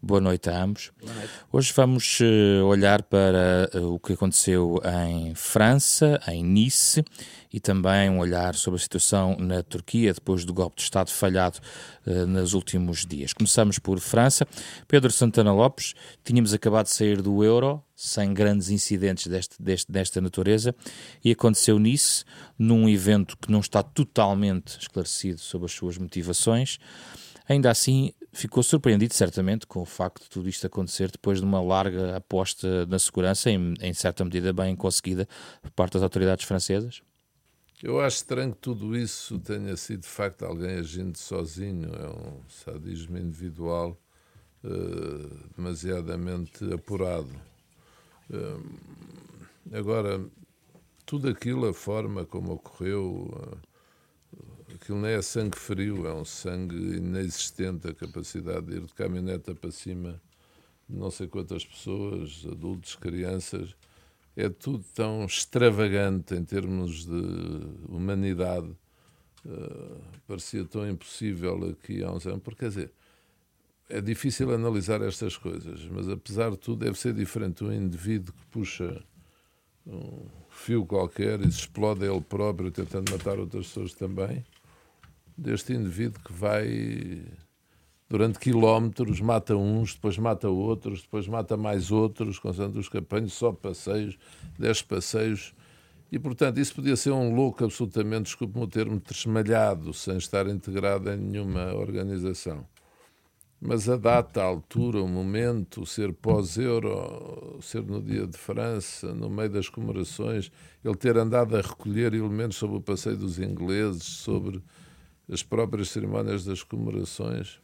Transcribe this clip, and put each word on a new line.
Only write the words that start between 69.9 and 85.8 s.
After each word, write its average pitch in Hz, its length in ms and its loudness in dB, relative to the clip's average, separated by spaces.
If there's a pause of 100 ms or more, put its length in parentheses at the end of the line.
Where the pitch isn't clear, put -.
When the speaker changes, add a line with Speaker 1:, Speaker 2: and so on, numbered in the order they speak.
Speaker 3:
parecia 98 380 -8
tão 104 240 -6
impossível 90 800 -6
aqui 95 320 -10
há 90 80 -6
uns 90 160 -8
anos, 98 160 -8
porque, - 180 -14
quer 120 80 -6
dizer, 98 240 -8 (960)
é 107 100 -6
difícil 113 540 -2
analisar 107 480 -2
estas 101 340 -6
coisas, 85 540 -12
mas 92 180 -6
apesar 101 420 -4
de 98 60 -6
tudo 110 300 -8
deve 101 120 -4
ser 120 140 -4
diferente 104 500 -6
um 104 80 -4
indivíduo 95 640 -4
que - 140 -20
puxa 90 580 -8 (840)
um - 380 -14 (240)
fio 113 380 -2
qualquer 98 540 -2
e 95 120 4
se 107 80 -6
explode 104 460 -2
ele 98 140 0
próprio 95 500 -4
tentando 95 420 -6
matar 98 260 -4
outras 90 280 -8
pessoas 98 260 -10
também, 98 500 -6 (920)
deste 120 380 -4
indivíduo 107 500 -4